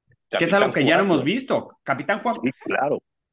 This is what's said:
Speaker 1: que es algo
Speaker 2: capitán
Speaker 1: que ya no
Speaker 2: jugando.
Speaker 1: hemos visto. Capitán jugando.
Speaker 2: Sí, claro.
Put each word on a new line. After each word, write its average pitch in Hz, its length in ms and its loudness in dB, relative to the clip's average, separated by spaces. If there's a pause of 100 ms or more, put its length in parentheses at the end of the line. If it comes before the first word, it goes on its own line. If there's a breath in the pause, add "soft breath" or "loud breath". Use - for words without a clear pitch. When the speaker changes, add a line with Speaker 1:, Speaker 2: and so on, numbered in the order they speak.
(280)
Speaker 1:
que - 160 0
es 170 80 0
algo 196 140 4
Speaker 2:
capitán - 180 0
Speaker 1:
que 131 40 4
ya 165 80 4
no 190 80 4
Speaker 2:
jugando. 190 100 2
Speaker 1:
hemos 131 100 0
visto. 190 580 -2
Capitán - 380 -4
jugando. 233 220 -4
Speaker 2:
Sí, 254 80 0 (140)
claro. - 380 -2 (300)